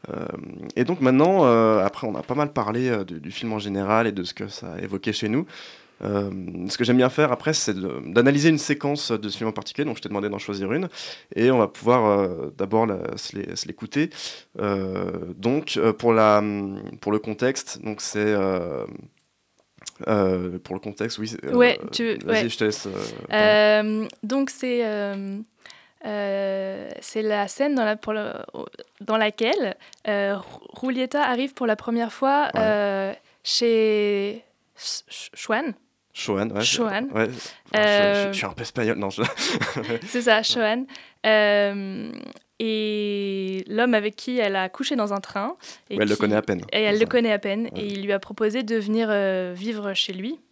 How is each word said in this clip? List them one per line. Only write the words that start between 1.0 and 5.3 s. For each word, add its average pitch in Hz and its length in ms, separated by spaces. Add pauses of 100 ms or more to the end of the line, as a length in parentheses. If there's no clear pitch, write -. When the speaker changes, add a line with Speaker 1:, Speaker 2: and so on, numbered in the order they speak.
Speaker 1:
euh, 113 400
après 101 200
on 104 100
a - 80
pas 127 120
mal 147 160
parlé, 120 380
euh, 104 160
du, 85 160
du 76 100
film 113 220
en 107 60
général 101 460
et 107 60
de 95 140
ce - 80
que 104 160
ça 90 240
a 92 60
évoqué 98 340
chez 107 160
nous. 127 160 (580)